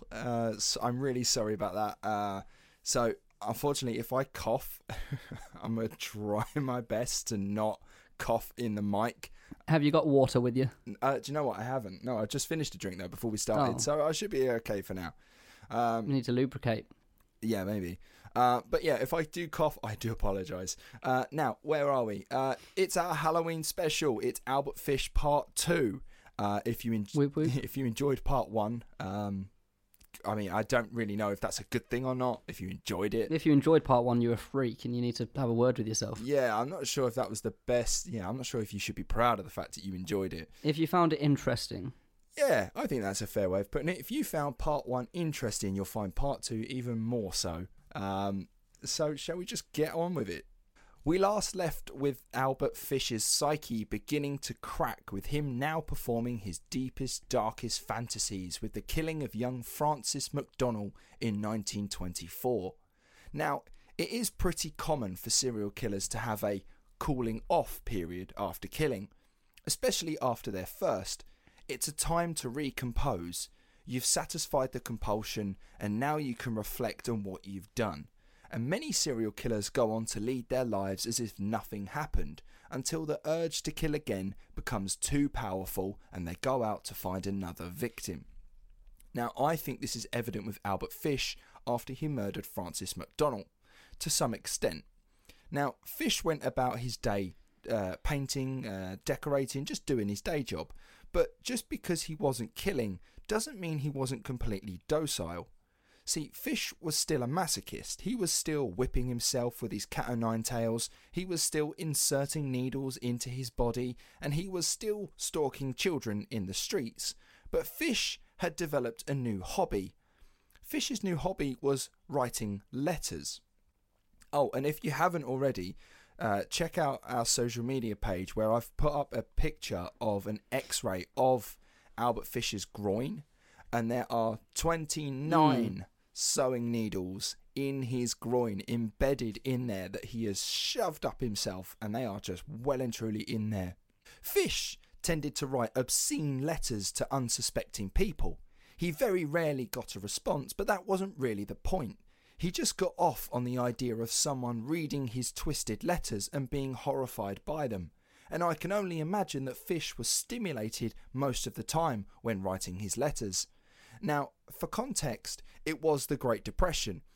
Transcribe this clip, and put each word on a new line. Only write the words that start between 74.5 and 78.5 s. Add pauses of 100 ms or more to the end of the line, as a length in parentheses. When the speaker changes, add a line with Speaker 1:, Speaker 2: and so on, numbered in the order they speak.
Speaker 1:
the
compulsion, (220)
and
now
you
can
reflect
on
what
you've
done. (440)